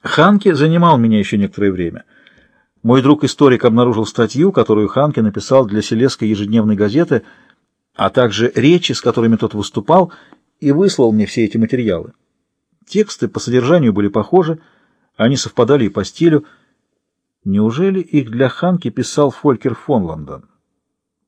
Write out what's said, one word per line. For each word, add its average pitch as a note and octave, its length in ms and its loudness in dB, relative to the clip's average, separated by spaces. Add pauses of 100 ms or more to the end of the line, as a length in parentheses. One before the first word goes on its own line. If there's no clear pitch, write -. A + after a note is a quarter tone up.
Ханке F#3+ 540 2
занимал E3 420 2
меня A2+ 220 2
ещё G#2 180 -2
некоторое G2+ 360 -2
время. E2+ 320 -8 (800)
Мой B2 180 4
друг-историк C#3 600 2
обнаружил A2+ 420 2
статью, B2+ 460 0
которую G#2+ 340 0
Ханке C#3 360 -2
написал A2 440 0
для G#2 160 -4
Селесской A#2+ 460 -2
ежедневной G#2+ 480 0
газеты, A#2 480 0 (720)
а G2 120 0
также A2+ 460 0
речи, D3+ 380 2
с - 80 -6
которыми A2+ 340 0
тот A2 200 -4
выступал, D#3 580 -2 (480)
и C#3+ 100 0
выслал C#3+ 400 2
мне G#2+ 160 0
все A#2 180 -2
эти G#2 120 -4
материалы. A2 560 -2 (760)
Тексты G3+ 400 -4
по - 140 -6
содержанию B2+ 520 2
были G2+ 140 0
похожи, D#3+ 540 -2 (560)
они B2 200 0
совпадали B2 500 0
и G2 40 -2
по G2+ 140 -4
стилю. D#3 400 0 (1000)
Неужели A#2 560 -2
их C#3 300 -2
для B2 180 0
Ханке F3 420 -2
писал C3+ 420 -2
Фолькер B2+ 420 -2
фон A#2+ 300 -4
Лонден? D#2 400 -12 (840)